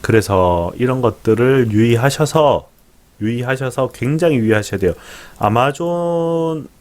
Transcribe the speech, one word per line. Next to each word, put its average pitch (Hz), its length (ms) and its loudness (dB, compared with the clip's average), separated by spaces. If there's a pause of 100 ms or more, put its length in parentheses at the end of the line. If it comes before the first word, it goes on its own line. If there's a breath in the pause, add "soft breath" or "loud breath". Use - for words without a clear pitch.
그래서 92 760 2
이런 127 240 -2
것들을 120 720 2
유의하셔서, 120 960 2 (520)
유의하셔서 127 720 -4
굉장히 156 440 0
유의하셔야 110 440 0
돼요. 90 120 0 (460 loud breath)
아마존 165 1300 -2 (120)